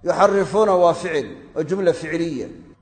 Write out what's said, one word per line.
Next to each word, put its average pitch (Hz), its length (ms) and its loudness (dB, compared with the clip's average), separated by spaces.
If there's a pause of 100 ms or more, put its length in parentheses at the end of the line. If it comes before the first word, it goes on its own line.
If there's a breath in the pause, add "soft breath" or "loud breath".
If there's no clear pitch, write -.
Yuharrifuuna 196 720 2
waa 175 180 4
ficil, 156 340 -4 (280)
waa 160 80 -2
jumla 175 300 0
ficiliya. 160 540 -6 (340)